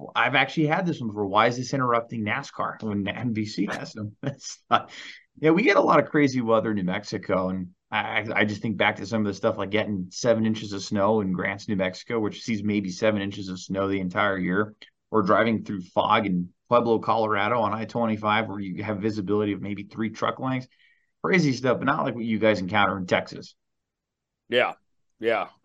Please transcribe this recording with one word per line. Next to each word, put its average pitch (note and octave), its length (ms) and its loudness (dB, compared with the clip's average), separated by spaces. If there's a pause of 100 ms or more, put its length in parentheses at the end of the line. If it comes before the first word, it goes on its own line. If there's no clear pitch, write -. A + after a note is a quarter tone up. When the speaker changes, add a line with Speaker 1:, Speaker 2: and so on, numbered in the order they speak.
(160)
Speaker 1:
I've A#2+ 200 2
actually C#3 320 2
had F3 200 0
this E3 120 -2
one A#2 100 -6
before. G#2 180 -2
"Why G#2 180 6
is A#2+ 100 2
this B2+ 180 -6
interrupting A#2+ 520 0
nascar A2 560 -6
when G2+ 260 -2
N A#2 240 -4
B G#2+ 140 -2
C - 260 -4
has - 220 -8
them?" G#2+ 260 -10
<laughs> - 40 -14
It's - 360 -8 (100)
not, - 200 2 (500)
yeah, D3+ 120 4
we F#3 120 4
get G4+ 140 6
a - 40 8
lot E3 180 6
of - 100 0
crazy C3+ 320 2
weather A2 280 2
in G#2+ 80 0
New F#2 60 -2
Mexico, F#2+ 640 -2
and F#2 180 -4 (240)
I, G#2+ 60 -2
I, G#2+ 280 -2 (100)
I G#2 100 4
just G#2 160 -2
think G#2+ 160 -2
back G#2 200 2
to - 80 -8
some A2 140 -2
of G#2 80 0
the G2+ 60 -2
stuff G#2+ 240 0
like G2 120 -4
getting G2+ 400 -2
seven A2+ 360 2
inches G#2+ 260 -2
of G2 100 -6
snow G#2 380 2
in F#2+ 140 -2
Grants, G2 340 -4
New G#2+ 80 -2
Mexico, F#2+ 460 -2
which F#2+ 200 -4
sees G#2 220 -4
maybe G#2 260 0
seven G#2 320 0
inches G2 280 -6
of F#2 100 -8
snow G2 300 -2
the G2 100 0
entire F#2+ 380 0
year, F#2 380 0 (360)
or G#2+ 120 4
driving G#2 420 4
through G2+ 160 -6
fog G#2 440 2
in F2+ 220 0 (220)
Pueblo, A#2+ 300 4
Colorado G#2+ 600 0
on G#2 140 0
I A2+ 100 -4
twenty-five, A2 640 0
where G2+ 140 -8
you F#2+ 220 -6
have G2+ 160 -4
visibility G#2 520 0
of F#2+ 100 -4
maybe G2+ 220 -8
three A2 260 -6
truck A2+ 300 -4
lengths. C3 280 -4 (540)
Crazy E3 300 4
stuff, A#2 280 0
but A#2 60 -6
not D3 200 0
like A#2 100 -2
what A#2+ 80 -6
you A2+ 160 0
guys G#2+ 220 4
encounter G2 360 2
in F2+ 80 -6
Texas. - 500 -2 (920)
Speaker 2:
Yeah, A2+ 260 2 (460)
yeah, A2 280 0 (180)